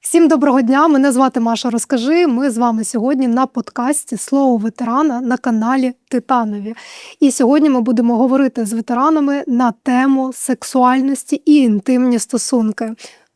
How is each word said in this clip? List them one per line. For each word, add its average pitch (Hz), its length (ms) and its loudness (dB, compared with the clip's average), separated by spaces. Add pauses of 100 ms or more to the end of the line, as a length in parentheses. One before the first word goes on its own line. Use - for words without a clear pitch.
Всім 339 200 4
доброго 269 340 2
дня, 269 260 2
мене 277 240 2
звати 254 280 0
Маша 233 300 -2
Розкажи. 262 580 0
Ми 262 240 0
з 220 60 -6
вами 233 260 0
сьогодні 254 440 -2
на 233 200 0
подкасті - 720 -6
«Слово 269 400 0
ветерана» 240 640 -2
на 320 160 -2
каналі 247 560 -2 (160)
Титанові. 226 680 -4 (440)
І 277 120 4
сьогодні 285 380 2
ми 254 120 2
будемо 233 360 2
говорити 262 480 0
з 202 80 -6
ветеранами 277 760 0
на 247 240 2
тему 262 640 0
сексуальності 262 1120 -2
і 302 100 6
інтимні 247 640 2
стосунки. 226 760 -2 (420)